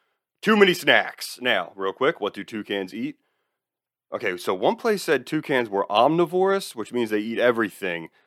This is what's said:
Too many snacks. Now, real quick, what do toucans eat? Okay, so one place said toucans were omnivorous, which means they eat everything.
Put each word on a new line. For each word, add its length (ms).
Too 160
many 160
snacks. 680
Now, 320
real 200
quick, 260
what 140
do 100
toucans 500
eat? 220
Okay, 240
so 180
one 220
place 280
said 220
toucans 440
were 200
omnivorous, 840
which 160
means 200
they 80
eat 200
everything. 680